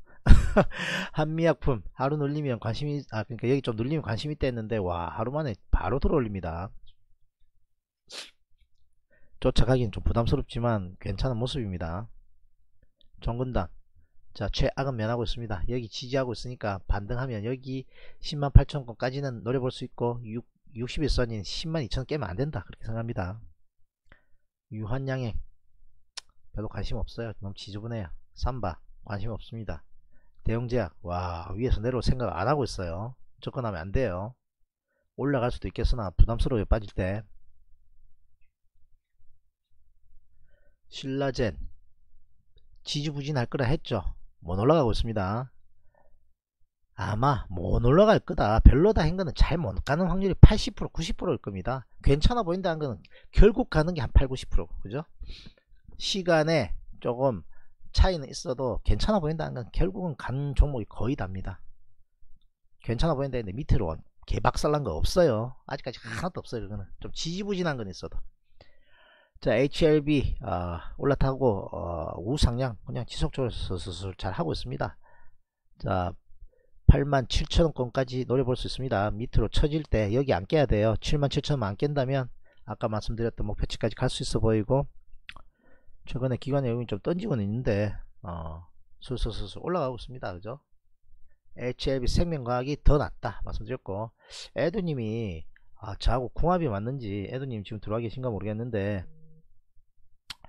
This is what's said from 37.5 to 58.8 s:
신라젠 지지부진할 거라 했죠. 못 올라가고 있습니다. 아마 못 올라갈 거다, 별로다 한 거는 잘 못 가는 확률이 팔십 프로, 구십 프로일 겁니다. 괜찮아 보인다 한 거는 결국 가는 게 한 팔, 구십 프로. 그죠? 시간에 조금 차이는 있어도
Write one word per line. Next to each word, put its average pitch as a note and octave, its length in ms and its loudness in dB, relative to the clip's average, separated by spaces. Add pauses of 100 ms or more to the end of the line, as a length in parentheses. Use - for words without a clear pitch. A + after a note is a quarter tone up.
신라젠 C3+ 680 -2 (1300)
지지부진할 C#3+ 640 -4
거라 C#3 180 -2
했죠. B2 380 0 (360)
못 F2+ 180 -4
올라가고 B2+ 340 4
있습니다. G#2+ 600 0 (1400)
아마 G#2+ 540 0
못 F#2+ 360 0
올라갈 F3 340 8
거다, A2 400 2
별로다 F3 440 8
한 D#3+ 140 0
거는 E3+ 180 -2
잘 - 220 4
못 G2+ 280 -2
가는 F3 220 2
확률이 F#3 280 0
팔십 - 400 8
프로, - 140 -6
구십 E3 280 -4
프로일 F3 200 -2
겁니다. B2 480 -6 (180)
괜찮아 F3+ 400 4
보인다 F3+ 280 -2
한 D#3+ 80 -4
거는 C3+ 220 -4 (300)
결국 G#3+ 380 6
가는 D#3+ 240 2
게 D#3 80 -4
한 A#2 120 -4
팔, C#3 140 6
구십 B2+ 220 -6
프로. F2 180 0 (140)
그죠? B2 220 -6 (920)
시간에 D#3+ 760 2 (260)
조금 B2 440 0 (480)
차이는 E3+ 380 4
있어도 B2+ 540 -2